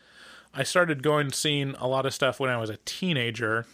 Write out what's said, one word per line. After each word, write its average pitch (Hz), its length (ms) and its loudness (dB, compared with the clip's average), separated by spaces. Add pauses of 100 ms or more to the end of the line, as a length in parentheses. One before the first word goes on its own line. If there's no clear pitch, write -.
(540)
I 135 100 -2
started 160 400 2
going 147 240 4
and 131 80 -4
seeing 143 440 0
a 123 80 -2
lot 131 180 2
of 135 80 0
stuff 127 260 0
when 131 100 2
I 123 80 0
was 110 120 -2
a 107 160 -8
teenager 117 880 -2